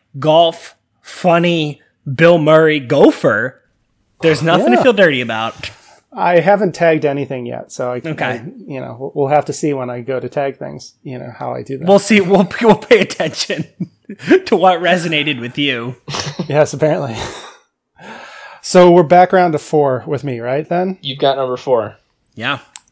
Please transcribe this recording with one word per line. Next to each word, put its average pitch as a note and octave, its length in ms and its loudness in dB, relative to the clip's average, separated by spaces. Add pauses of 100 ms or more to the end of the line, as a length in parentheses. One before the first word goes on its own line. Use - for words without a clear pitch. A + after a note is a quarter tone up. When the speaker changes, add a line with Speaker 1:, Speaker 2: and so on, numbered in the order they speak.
(180)
Speaker 1:
golf, E3 580 0 (280)
funny, E3+ 800 -2 (280)
Bill E3 280 4
Murray, D#3 400 4
gopher, C3+ 840 0 (600)
there's D#3 200 2
nothing F#3 320 2
Speaker 2:
Yeah. F4+ 40 4
Speaker 1:
to - 60 2
feel B3 100 4
dirty D#3+ 280 2
about. A2+ 480 -6 (420)
Speaker 2:
I F3+ 280 0
haven't F#3+ 340 2
tagged D#3+ 320 0
anything C#3 400 -6
yet, A#2+ 260 -12
so B2 220 -6
I, B2 40 -8
Speaker 1:
Okay. D3+ 280 -8
Speaker 2:
I, A#2 180 -6 (220)
you C3+ 160 -12
know, B2 180 -14
we'll, C3+ 140 -10
we'll C#3 140 -2
have D3 180 2
to C#3+ 80 -8
see D3+ 220 -4
when B2 160 -8
I B2 100 -10
go B2 180 -6
to B2 80 -8
tag C#3 300 -6
things, C#3+ 460 -16
you C3 160 -14
know, C3 100 -14
how B2 240 -10
I B2 80 -10
do C3+ 160 -10
that. D#3+ 100 -8
Speaker 1:
We'll G3 120 6
see. G#3+ 200 2
We'll, F#3 360 2
<laughs> - 60 -8
we'll A3 160 6
pay A3 240 4
attention D#3+ 680 -6 (400)
<laughs> D4 400 0
to A3 100 0
what F3 240 2
resonated E3 580 0
with B2 200 -10
you. B2+ 380 -4 (500)
Speaker 2:
Yes, C#3+ 260 0
apparently. D3 480 -2
<laughs> - 40 -8 (1400)
So F3+ 300 6
we're F3 120 8
back F3+ 300 4
around F3+ 200 4
to D3 40 0
four C#3 480 0
with D3 180 -4
me, B2+ 160 -6
right, C3 280 -4
then? F#3 340 -4
Speaker 3:
You've C#3 180 -10
got C3+ 180 2
number B2+ 200 -4
four. A2 400 -2 (380)
Speaker 1:
Yeah. B2+ 240 -6 (320)